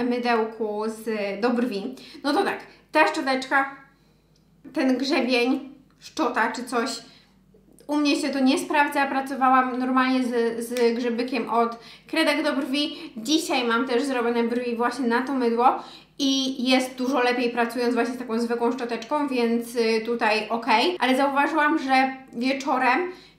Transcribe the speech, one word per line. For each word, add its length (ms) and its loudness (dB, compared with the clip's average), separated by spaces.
mydełku 800 0
z, 540 -6
do 100 0
brwi. 440 -2
No 80 0
to 120 2
tak, 140 -4
ta 140 6
szczoteczka, 680 -2
ten 260 2
grzebień, 800 0
szczota 520 -2
czy 120 -10
coś. 260 -2
U 100 -2
mnie 200 2
się 120 -2
to 120 -2
nie 180 4
sprawdza, 480 0
pracowałam 720 2
normalnie 460 2
z, 440 0
z 300 2
grzybykiem 520 -2
od 280 0
kredek 320 2
do 100 0
brwi. 640 -4
Dzisiaj 480 0
mam 240 0
też 140 2
zrobione 400 0
brwi 340 -2
właśnie 300 0
na 160 2
to 120 -4
mydło 480 2
i 520 0
jest 240 2
dużo 280 0
lepiej 280 2
pracując 440 0
właśnie 200 0
z 40 -10
taką 220 -4
zwykłą 320 0
szczoteczką, 560 -4
więc, 480 0
y, 300 2
tutaj 420 0
okej. 500 2
Ale 180 4
zauważyłam, 600 2
że 380 2
wieczorem 800 0